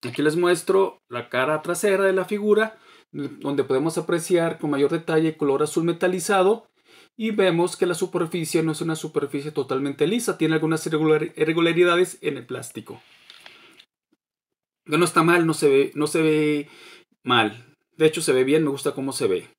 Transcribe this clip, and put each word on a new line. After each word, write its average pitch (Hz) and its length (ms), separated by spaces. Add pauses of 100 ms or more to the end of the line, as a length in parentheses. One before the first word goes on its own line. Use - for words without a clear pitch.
Aquí 120 140
les 156 140
muestro 180 720
la 120 200
cara 139 340
trasera 190 420
de 190 80
la 190 120
figura, 208 540 (320)
donde 139 540
podemos 143 340
apreciar 165 640
con 147 100
mayor 143 220
detalle 160 440
color 139 280
azul 160 180
metalizado, 185 880 (460)
y 220 160
vemos 180 440
que 185 100
la 175 80
superficie 170 680
no 160 80
es 151 100
una 165 140
superficie 147 560
totalmente 139 560
lisa, 208 320
tiene 160 160
algunas 156 320
irregular-, 156 480
irregularidades 170 880
en 143 160
el 123 100
plástico. - 560 (1800)
Que 151 100
no 175 80
está 165 200
mal, 170 200
no 160 80
se 156 160
ve, 139 280
no 147 100
se 160 160
ve 151 480 (540)
mal. 113 500 (220)
De 156 100
hecho, 160 160
se 156 100
ve 131 120
bien, 151 180
me 147 80
gusta 139 240
cómo 135 180
se 127 140
ve. 90 320